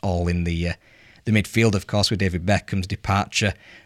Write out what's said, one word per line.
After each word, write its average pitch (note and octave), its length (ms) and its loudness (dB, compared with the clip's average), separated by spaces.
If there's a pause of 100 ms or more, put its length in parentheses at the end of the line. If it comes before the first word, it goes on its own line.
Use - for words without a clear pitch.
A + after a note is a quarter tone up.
all F2 280 0
in F2 160 0
the, E2+ 240 -2
uh, E2 40 -6 (520)
the G#2+ 80 2
midfield, G#2+ 420 2
of F#2 120 -4
course, G#2 220 0
with G2+ 100 -2
David F2 260 0
Beckham's F#2+ 420 0
departure. G2 680 0 (320)